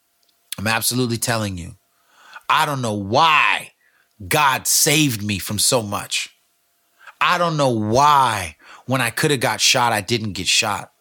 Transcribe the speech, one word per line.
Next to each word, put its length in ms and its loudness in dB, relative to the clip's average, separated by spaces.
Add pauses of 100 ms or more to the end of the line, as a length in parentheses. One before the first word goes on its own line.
(640)
I'm 60 -2
absolutely 500 -2
telling 400 -2
you. 160 -14 (760)
I 180 2
don't 160 -2
know 120 -2
why 760 2 (560)
God 400 0
saved 520 2
me 200 -4
from 180 -6
so 240 0
much. 540 -8 (840)
I 160 2
don't 200 0
know 140 2
why 840 2 (320)
when 140 -2
I 100 -2
coulda 280 0
got 220 -2
shot, 320 2
I 100 0
didn't 320 -4
get 120 -8
shot. 540 -2